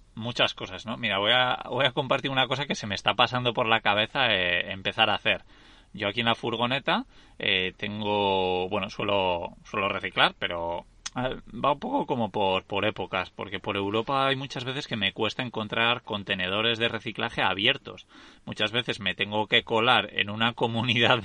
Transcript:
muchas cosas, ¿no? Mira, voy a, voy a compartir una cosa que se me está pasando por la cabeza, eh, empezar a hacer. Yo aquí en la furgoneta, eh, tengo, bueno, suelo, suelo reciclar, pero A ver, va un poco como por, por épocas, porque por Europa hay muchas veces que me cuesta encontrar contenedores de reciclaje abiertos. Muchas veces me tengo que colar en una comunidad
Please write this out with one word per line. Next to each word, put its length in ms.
muchas 380
cosas, 320
¿no? 120
Mira, 220
voy 140
a, 360
voy 160
a 60
compartir 400
una 160
cosa 180
que 100
se 120
me 80
está 180
pasando 400
por 140
la 140
cabeza, 520
eh, 380
empezar 380
a 60
hacer. 280
Yo 140
aquí 140
en 40
la 100
furgoneta, 720
eh, 400
tengo, 920
bueno, 200
suelo, 760
suelo 260
reciclar, 500
pero 460
A 140
ver, 140
va 180
un 80
poco 260
como 240
por, 360
por 200
épocas, 460
porque 280
por 180
Europa 500
hay 80
muchas 300
veces 220
que 100
me 160
cuesta 300
encontrar 600
contenedores 760
de 120
reciclaje 520
abiertos. 640
Muchas 280
veces 260
me 160
tengo 320
que 160
colar 500
en 160
una 240
comunidad 720